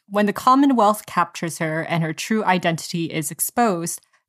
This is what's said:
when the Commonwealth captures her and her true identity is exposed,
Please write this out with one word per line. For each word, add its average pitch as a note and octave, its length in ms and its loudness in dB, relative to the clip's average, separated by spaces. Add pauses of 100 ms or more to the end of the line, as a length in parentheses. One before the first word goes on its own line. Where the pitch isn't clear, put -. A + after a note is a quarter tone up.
when G#3 160 2
the G3+ 80 0
Commonwealth B3+ 720 4
captures E3+ 540 -4
her D#3+ 240 -2
and E3 200 -2
her D#3+ 100 -4
true G#3+ 300 -2
identity E3+ 640 0
is D#3 260 -6
exposed, F3 680 -2 (260)